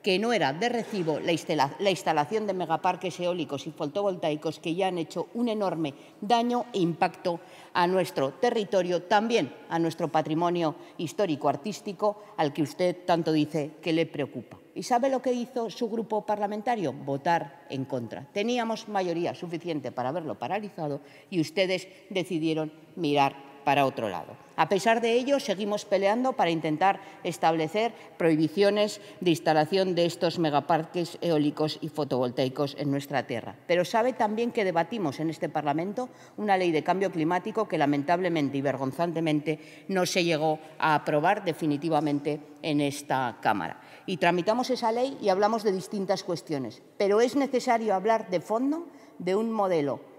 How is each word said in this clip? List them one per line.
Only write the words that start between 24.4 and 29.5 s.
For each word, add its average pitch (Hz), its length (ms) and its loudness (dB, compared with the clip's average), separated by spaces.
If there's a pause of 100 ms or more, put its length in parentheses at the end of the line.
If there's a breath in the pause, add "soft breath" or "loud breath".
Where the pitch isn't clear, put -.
A 160 120 2
pesar 220 320 4
de 226 140 2
ello, 262 260 2
seguimos 208 440 -2
peleando 220 500 2
para 170 180 2
intentar 165 480 2 (240 loud breath)
establecer 170 680 0 (240 loud breath)
prohibiciones 202 840 2 (200 loud breath)
de 175 100 4
instalación 190 680 4